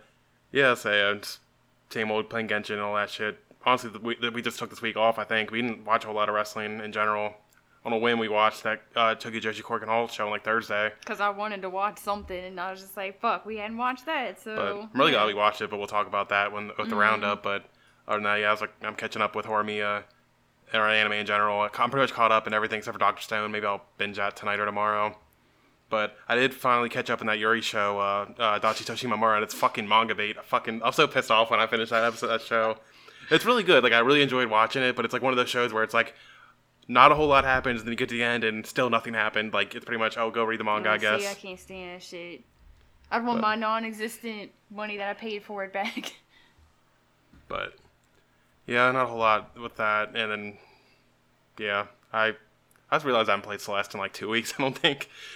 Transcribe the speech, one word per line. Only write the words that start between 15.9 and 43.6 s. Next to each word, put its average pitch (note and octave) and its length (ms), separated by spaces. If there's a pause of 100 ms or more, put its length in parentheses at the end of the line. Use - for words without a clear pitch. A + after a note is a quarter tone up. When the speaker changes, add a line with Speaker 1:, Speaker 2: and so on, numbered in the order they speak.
Speaker 1:
about G2+ 220
that G2+ 220
when, G#2 180
with - 80
the G#2+ 80
Speaker 2:
Mm-hmm. A2+ 120
Speaker 1:
roundup. G#2 460
But G2+ 220 (420)
other G#2+ 100
than G#2 60
that, G#2 180
yeah, G#2+ 80
I - 20
was G#2+ 100
like, G#2+ 200
I'm A2 140
catching A2 260
up G#2 160
with G#2+ 80
Horimiya G#2 580 (720)
and A2 80
our G#2+ 80
anime G#2+ 240
in G#2 120
general. G#2 360
I'm G#2 80
pretty B2+ 340
much A#2+ 80
caught A2+ 220
up A2 120
in A2 80
everything G#2+ 260
except A2 140
for G#2 60
Doctor G2+ 220
Stone. G#2+ 320
Maybe G#2 120
I'll G2+ 200 (120)
binge G2+ 200
that G2+ 180
tonight G#2 240
or G#2 60
tomorrow. G#2 520 (720)
But G#2+ 280 (100)
I A#2 80
did C3 180
finally A#2+ 360
catch B2 200
up A#2 120
in A#2 60
that G#2+ 120
Yuri A2+ 220
show, G2+ 380
uh, G2+ 280 (100)
uh, G#2+ 220
Dachi A2 240
Toshimamura, A2+ 520
and G#2 80
it's G#2 100
fucking A#2+ 340
manga A2 260
bait. G#2 240
I G2+ 40
fucking, A#2 420
I'm B2 80
so D3+ 160
pissed C3 240
off A2+ 200
when G#2+ 100
I A2+ 60
finished A2+ 240
that A2+ 120
episode, A#2 240
that A2+ 140
show. A2 380 (520)
It's D#3+ 140
really A#3 180
good. D#3+ 220
Like, A#2+ 80
I A#2 60
really C#3 220
enjoyed B2+ 280
watching A2 340
it, B2 140
but A#2+ 80
it's, A2+ 80
like, A#2+ 80
one C3 100
of B2+ 60
those A#2+ 120
shows A#2+ 220
where A2 120
it's, A2 100
like, A#2 200 (760)
not C3 240
a - 20
whole D3+ 120
lot C3+ 180
happens, B2+ 340
and A2 80
then A#2 60
you A2 40
get B2 120
to A#2+ 60
the A#2 80
end, A#2+ 200
and A2 220
still B2+ 240
nothing A#2 240
happened. G#2+ 400
Like, G2+ 220
it's A#2 100
pretty A#2 140
much, A2 180
"Oh, A2+ 120
go A#2 140
read A2 160
the G#2+ 60
manga, G#2+ 240
Speaker 2:
Oh, G#2+ 40
Speaker 1:
I G#2+ 40
guess." G#2+ 240
Speaker 2:
see, G2+ 60
I G3+ 60
can't F#3 260
stand F3+ 360
that F#3 100
shit. F3 380 (680)
I'd A#3 160
want A#3 160
Speaker 1:
But G#3+ 60
Speaker 2:
my G#3+ 80
non-existent A3 960 (180)